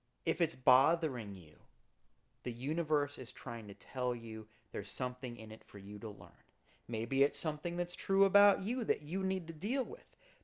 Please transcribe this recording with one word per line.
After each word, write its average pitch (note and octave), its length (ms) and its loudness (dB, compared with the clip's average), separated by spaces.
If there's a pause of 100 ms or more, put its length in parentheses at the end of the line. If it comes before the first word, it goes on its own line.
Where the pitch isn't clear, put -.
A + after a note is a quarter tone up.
(240)
if D#3+ 160 0
it's D#3+ 140 0
bothering C3 800 4
you, D#2+ 220 -12 (840)
the B2 100 -4
universe C#3+ 680 0
is B2+ 140 -10
trying A#2 360 -8
to G2+ 60 -6
tell B2+ 400 -2
you A2 320 -8 (260)
there's G#2 180 -4
something B2 460 -4
in A2 160 -10
it G#2+ 120 -14
for - 140 -12
you G2+ 220 -8
to A2 80 -6
learn. G2 220 -10 (580)
Maybe A#2+ 340 2
it's C#3+ 160 2
something E3+ 380 -2
that's F3 180 -4
true G3 300 4
about G3 380 6
you A#3 220 -2
that C#3+ 180 0
you F3 200 -4
need F#3+ 240 -2
to E3 60 -8
deal A3 320 -2
with. - 320 -14 (280)